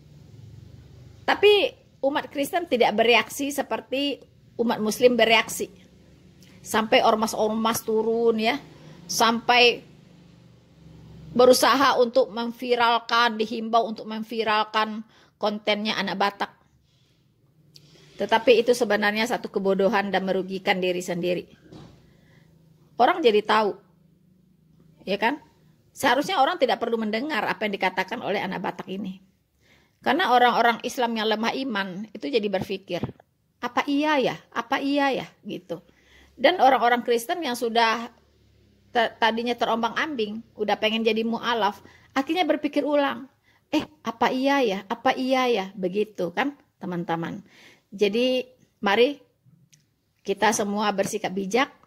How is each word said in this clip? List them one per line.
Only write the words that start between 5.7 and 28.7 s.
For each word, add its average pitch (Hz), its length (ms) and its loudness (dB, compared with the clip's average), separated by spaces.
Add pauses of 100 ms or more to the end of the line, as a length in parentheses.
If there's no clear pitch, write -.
Sampai 220 400 2
ormas-ormas 220 800 0
turun, 226 560 0
ya. 233 160 0 (480)
Sampai 233 800 2 (1400)
berusaha 247 720 4
untuk 240 320 2
memviralkan, 233 1040 0
dihimbau 226 480 0
untuk 214 240 -10
memviralkan 220 960 -2 (320)
kontennya 208 580 -2
anak 190 220 -4
Batak. 202 340 -2 (1700)
Tetapi 214 420 4
itu 240 160 2
sebenarnya 214 540 0
satu 220 180 -4
kebodohan 196 640 0
dan 185 160 -2
merugikan 190 540 -2
diri 180 180 -2
sendiri. 180 460 -4 (1500)
Orang 320 240 2
jadi 214 220 4
tahu, 214 340 0 (1300)
ya 190 80 -2
kan? 233 240 -2 (560)
Seharusnya 285 460 0
orang 349 180 0
tidak 262 240 0
perlu 226 160 -2
mendengar 220 480 -4
apa 180 160 -4
yang 208 140 -4
dikatakan 185 480 -4
oleh 190 180 -2
anak 175 160 -6
Batak 180 320 -8